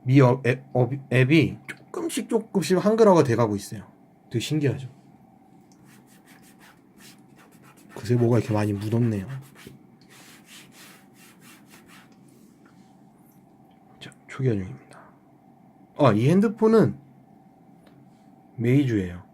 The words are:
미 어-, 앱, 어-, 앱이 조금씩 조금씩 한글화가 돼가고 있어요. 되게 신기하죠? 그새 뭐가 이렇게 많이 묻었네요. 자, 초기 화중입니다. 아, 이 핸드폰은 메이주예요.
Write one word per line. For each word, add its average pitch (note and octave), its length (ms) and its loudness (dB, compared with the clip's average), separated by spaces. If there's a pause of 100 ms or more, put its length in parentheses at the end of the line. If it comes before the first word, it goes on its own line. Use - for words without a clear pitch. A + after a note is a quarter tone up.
미 C3 160 4
어-, B2 260 4
앱, B2+ 180 -2 (100)
어-, B2 160 0 (220)
앱이 B2+ 540 2
조금씩 - 600 -10
조금씩 F#3 560 -2
한글화가 G#3 380 4
돼가고 A2+ 320 0
있어요. G2 300 -12 (460)
되게 A#2 100 -4
신기하죠? C#3+ 480 -4 (3000)
그새 A#2+ 220 -2
뭐가 A#2+ 220 2
이렇게 G#2+ 140 -4
많이 G#2 200 -2
묻었네요. G#2+ 540 -4 (4000)
자, - 100 -20 (160)
초기 C3 220 -4
화중입니다. G#2+ 500 -8 (1000)
아, C#3 140 4
이 A2 160 2
핸드폰은 G3+ 680 2 (1600)
메이주예요. A#2 680 -2 (120)